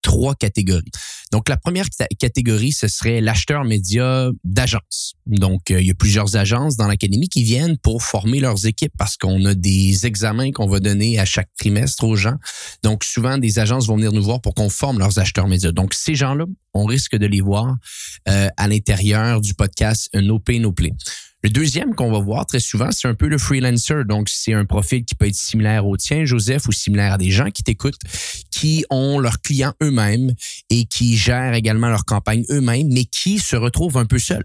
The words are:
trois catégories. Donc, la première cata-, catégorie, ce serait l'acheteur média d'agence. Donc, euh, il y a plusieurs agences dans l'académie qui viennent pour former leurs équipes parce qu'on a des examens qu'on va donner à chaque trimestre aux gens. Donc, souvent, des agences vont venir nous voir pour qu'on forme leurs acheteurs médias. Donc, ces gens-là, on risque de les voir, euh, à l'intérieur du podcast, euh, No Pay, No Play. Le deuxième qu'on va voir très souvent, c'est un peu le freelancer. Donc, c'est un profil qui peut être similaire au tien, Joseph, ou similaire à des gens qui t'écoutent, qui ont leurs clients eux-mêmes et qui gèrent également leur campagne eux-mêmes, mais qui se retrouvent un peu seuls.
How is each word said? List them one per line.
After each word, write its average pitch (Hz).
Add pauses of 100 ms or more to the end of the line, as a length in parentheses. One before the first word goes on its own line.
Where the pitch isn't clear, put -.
trois 131
catégories. 95 (400)
Donc, 110
la 135
première 180
cata-, - (120)
catégorie, 120
ce 113
serait 113
l'acheteur 113
média 123 (140)
d'agence. 113 (100)
Donc, 95
euh, 110
il 92
y -
a 90
plusieurs 101
agences 120
dans 107
l'académie 101
qui 139
viennent 135
pour 117
former 113
leurs 110
équipes 147
parce -
qu'on 95
a 101
des 95
examens 113
qu'on 110
va 98
donner 104
à 95
chaque -
trimestre 107
aux 110
gens. 107 (480)
Donc, 107
souvent, 127
des 110
agences 117
vont 110
venir 107
nous 107
voir 117
pour -
qu'on 104
forme 131
leurs 98
acheteurs 95
médias. 90
Donc, 92
ces -
gens-là, 139 (300)
on 104
risque 120
de 104
les 101
voir, 107 (540)
euh, 98 (100)
à 101
l'intérieur 104
du 101
podcast, 110
euh, 98
No 107
Pay, 117
No 110
Play. 87 (500)
Le 104
deuxième 151
qu'on 120
va 107
voir 104
très -
souvent, 107
c'est -
un 120
peu 151
le 147
freelancer. 127
Donc, 104
c'est -
un 104
profil 110
qui -
peut 104
être 98
similaire 107
au 98
tien, 151
Joseph, 123
ou 113
similaire 101
à 98
des 92
gens 131
qui -
t'écoutent, - (500)
qui 156
ont 139
leurs 120
clients 139
eux-mêmes 123 (380)
et 117
qui 117
gèrent 123
également 113
leur 107
campagne 107
eux-mêmes, 135
mais 123
qui -
se 170
retrouvent 127
un 117
peu -
seuls. 180